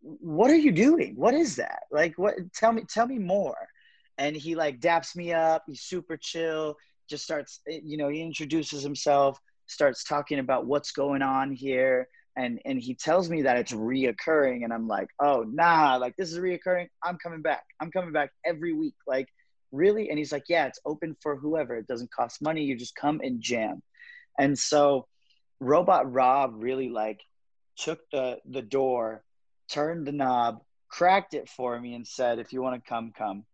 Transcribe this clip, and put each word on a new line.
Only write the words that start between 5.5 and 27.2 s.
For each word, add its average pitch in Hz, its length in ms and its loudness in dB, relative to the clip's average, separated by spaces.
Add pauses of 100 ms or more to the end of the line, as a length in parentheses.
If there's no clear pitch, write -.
He's 143 160 -14
super 165 340 -8
chill. 156 600 -4 (340)
Just 147 140 -8
starts, - 440 -8
eh, 160 140 -10
you 151 160 -10
know, 143 100 -2
he 151 140 -4
introduces 151 600 -4
himself, 139 560 2 (280)
starts - 380 0
talking 147 340 -2
about 127 280 0
what's 143 260 -2
going 139 280 0
on 135 320 0
here. 127 560 2 (280)
And, 123 280 -4
and 135 160 -2
he 120 140 -6
tells 170 340 2
me 160 140 -2
that 123 160 4
it's 120 140 -2
reoccurring. 127 920 0
And 117 100 -4
I'm 113 140 -4
like, 98 220 -4 (100)
"Oh, 139 280 2
nah, 151 500 4
like, 127 200 -2
this 175 160 -6
is 170 60 -8
reoccurring. 180 480 -2 (160)
I'm 170 160 -4
coming 165 240 -10
back. 151 220 0 (160)
I'm 165 100 -8
coming 175 220 -4
back 147 180 -2 (160)
every 165 260 -2
week." 151 220 -4 (100)
Like, 135 240 -2 (440)
"Really?" 202 380 2
And 151 80 -2
he's 151 140 -4
like, 143 160 -6
"Yeah, 165 180 2
it's 120 200 -10
open 156 340 -8
for 147 140 -4
whoever. 143 420 -4
It 110 120 -10
doesn't 123 240 -8
cost 120 280 -4
money. 156 220 -2
You 139 140 -2
just 120 180 -12
come 147 260 -2
and 127 200 -6
jam." 110 420 -4 (560)
And 139 180 4
so 143 520 2 (500)
Robot 147 540 4
Rob 127 420 2
really, 127 340 -4
like, 110 320 -6 (560)